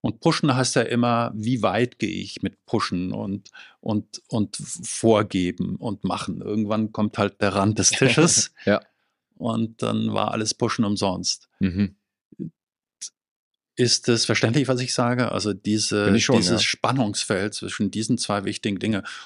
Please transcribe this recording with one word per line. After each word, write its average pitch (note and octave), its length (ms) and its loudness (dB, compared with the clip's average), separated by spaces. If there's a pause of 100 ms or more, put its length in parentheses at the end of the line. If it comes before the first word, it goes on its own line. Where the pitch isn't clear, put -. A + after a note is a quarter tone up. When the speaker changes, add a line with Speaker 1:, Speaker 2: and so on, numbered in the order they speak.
Speaker 1:
Und - 200 -4
pushen D#3 340 2
heißt B2+ 220 2
ja B2+ 60 4
immer, A#2+ 520 0
wie A2 280 -2
weit G#2+ 360 0
gehe F#2 240 -4
ich - 200 -10
mit - 240 -8
pushen F#2+ 460 -2
und, G#2 380 -8 (300)
und, - 480 -4
und G#2+ 280 -2
vorgeben G#2 1200 0
und - 280 -8
machen. - 360 -4
Irgendwann G#2+ 520 -2
kommt G#2+ 260 -2
halt G2+ 220 0
der G2+ 140 0
Rand G2+ 260 2
des F#2 100 4
Tisches D3+ 680 4
Speaker 2:
<laughs> - 60 -20
Ja. G2+ 160 4 (540)
Speaker 1:
und A2+ 480 -4
dann A2 320 -2
war G#2 160 0
alles A2 240 -2
pushen A#2 300 0
umsonst. G2 640 -2 (100)
Speaker 2:
Mhm. F#2+ 380 0 (1800)
Speaker 1:
Ist - 340 2
es A#2 160 4
verständlich, A#2+ 440 2
was B2+ 120 0
ich B2+ 140 -4
sage? B2 380 0
Also G2+ 200 -2
diese, G#2 520 0
Speaker 2:
Finde G#2 140 4
ich A2+ 60 2
schon, B2+ 120 4
Speaker 1:
dieses G#2 260 2
Speaker 2:
ja. - 60 0
Speaker 1:
Spannungsfeld G#2+ 840 -2
zwischen G2 360 -4
diesen A2 280 -2
zwei G2+ 260 -2
wichtigen G2+ 340 -4
Dingen A2 240 -2 (240)